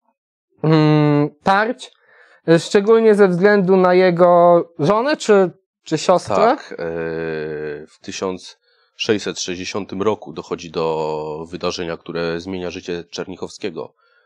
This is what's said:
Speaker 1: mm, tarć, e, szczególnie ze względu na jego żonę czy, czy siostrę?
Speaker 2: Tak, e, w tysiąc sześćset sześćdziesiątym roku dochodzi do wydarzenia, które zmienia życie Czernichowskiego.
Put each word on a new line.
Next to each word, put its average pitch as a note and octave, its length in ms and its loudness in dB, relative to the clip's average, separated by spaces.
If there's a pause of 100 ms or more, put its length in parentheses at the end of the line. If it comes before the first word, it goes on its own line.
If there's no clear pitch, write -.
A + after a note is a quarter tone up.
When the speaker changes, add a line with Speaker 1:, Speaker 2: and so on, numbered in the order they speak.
(640)
Speaker 1:
mm, D3+ 680 2 (120)
tarć, G#3+ 500 -2 (560)
e, E3 100 6
szczególnie A3 560 4
ze G3 140 6
względu F#3+ 480 2
na F3+ 180 4
jego F3 720 4 (140)
żonę A3 380 0
czy, G3 340 2 (340)
czy D#3 140 -4
siostrę? F3 380 0
Speaker 2:
Tak, A3+ 360 0
e, - 40 -14 (1120)
w - 140 -20
tysiąc F#2+ 580 -10 (380)
sześćset G2 440 -4
sześćdziesiątym F#2+ 640 -10
roku G#2 300 -4
dochodzi E2+ 380 -12
do D#2 800 -6
wydarzenia, E2+ 480 -8
które E2+ 440 -8
zmienia F2+ 300 -10
życie F2 340 -10
Czernichowskiego. F2 920 -12 (320)